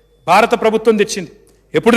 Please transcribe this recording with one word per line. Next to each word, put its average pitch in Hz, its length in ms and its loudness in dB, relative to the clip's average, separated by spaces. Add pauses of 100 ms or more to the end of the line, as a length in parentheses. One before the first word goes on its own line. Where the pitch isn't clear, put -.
(300)
భారత 226 240 2 (100)
ప్రభుత్వం 220 380 0
తెచ్చింది. 190 300 -8 (480)
ఎప్పుడు 233 180 2